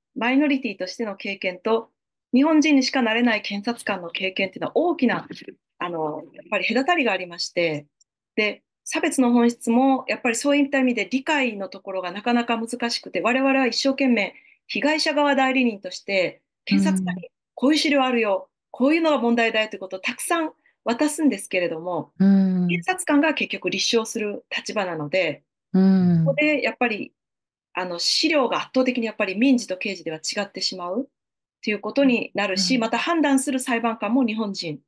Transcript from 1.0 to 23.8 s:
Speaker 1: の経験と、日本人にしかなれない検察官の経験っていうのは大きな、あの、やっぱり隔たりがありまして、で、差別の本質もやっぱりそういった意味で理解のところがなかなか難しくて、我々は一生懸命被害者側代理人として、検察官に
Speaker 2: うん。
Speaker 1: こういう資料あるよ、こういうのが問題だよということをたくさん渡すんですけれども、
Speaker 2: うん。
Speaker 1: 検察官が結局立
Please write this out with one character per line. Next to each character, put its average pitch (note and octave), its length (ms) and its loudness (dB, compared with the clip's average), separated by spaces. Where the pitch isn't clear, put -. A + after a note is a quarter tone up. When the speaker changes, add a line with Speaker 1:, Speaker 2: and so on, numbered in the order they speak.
Speaker 1:
の G3 100 -6
経 G3 200 -8
験 F#3 240 -6
と、 A3+ 320 -2
日 B3 80 6
本 D#4 200 4
人 D4+ 140 4
に C4+ 60 6
し B3 80 0
か C4+ 140 0
な A3 100 0
れ A#3 80 0
な A#3+ 140 2
い G#3 80 -4
検 G3+ 200 -6
察 A#3+ 220 -6
官 G3 160 -4
の E3+ 80 -12
経 F#3+ 220 -4
験 F#3+ 180 -4
っ - 20 -20
て - 60 -16
い - 20 -10
う - 40 -8
の - 60 -4
は - 80 0
大 E4 180 2
き C4 100 0
な、 F#3 220 0
あ F3+ 120 -8
の、 D#3 340 -4
や - 80 -20
っ - 80 -20
ぱ G#3+ 80 0
り F3+ 100 -4
隔 A#3 160 2
た F4 120 2
り D#4+ 80 2
が A3+ 80 0
あ F#3+ 60 0
り F3+ 100 -8
ま E3+ 100 -16
し - 140 -6
て、 D#3 340 -2
で、 G#3+ 280 -2
差 - 180 -6
別 D#4 200 0
の A#3+ 100 4
本 A#3+ 200 6
質 - 180 -6
も C4 380 4
や A3 100 -2
っ - 40 -12
ぱ B3 80 -2
り A3+ 60 0
そ C#4+ 160 0
う C#4+ 60 4
い D4 80 4
っ C#4+ 60 -2
た C4+ 80 2
意 C4 40 2
味 B3 120 2
で G3+ 120 -2
理 C4 160 -4
解 C4 340 -2
の G3 120 -8
と G3 100 -16
こ G3 120 -14
ろ F#3+ 100 -6
が F3+ 100 -6
な G3+ 120 -10
か A#3+ 100 0
な A#3+ 100 2
か A#3 160 -2
難 A#3 300 -6
し A#3 100 -4
く - 120 -16
て、 F3+ 100 -2
我 A#3+ 180 2
々 C4+ 200 2
は C4 80 2
一 A#3 120 -4
生 C#4 100 0
懸 C4+ 180 0
命 G#3 260 2
被 G#3 140 -6
害 D4+ 180 2
者 D4+ 140 -2
側 C#4+ 220 2
代 C4 180 2
理 C4 100 2
人 A3 160 0
と F#3 120 -12
し - 100 -14
て、 F#3 400 -2
検 G3 220 2
察 F#3+ 180 0
官 F3+ 100 -4
に F3+ 80 -12
Speaker 2:
う - 40 -14
ん。 - 20 -16
Speaker 1:
こ B3 120 0
う D4+ 60 6
い - 20 2
う - 20 2
資 D4+ 120 0
料 C#4 140 4
あ B3+ 80 0
る A#3+ 80 2
よ、 G3 300 -2
こ B3+ 160 2
う D4+ 80 4
い - 20 4
う E4+ 40 0
の D#4+ 100 2
が C#4+ 80 2
問 A#3 160 2
題 A3+ 160 2
だ A3 100 0
よ G#3+ 80 -2
と G#3 60 -14
い - 20 -8
う - 20 -10
こ F#3+ 80 -12
と F#3 100 -10
を - 20 -10
た B3 160 -6
く - 60 -12
さ E4+ 200 0
ん D#4 100 -4
渡 A#3+ 260 0
す D#4+ 140 -6
ん D4 60 6
で G3+ 80 0
す - 100 -12
け F#3+ 120 -2
れ E3+ 100 0
ど E3 100 -6
も、 E3+ 400 -6
Speaker 2:
う F#3+ 60 6
ん。 F#3+ 420 4
Speaker 1:
検 F3 160 -2
察 F#4 220 -4
官 D4 160 4
が D#4 120 2
結 - 160 -4
局 F#3 200 -6
立 F#3+ 160 -4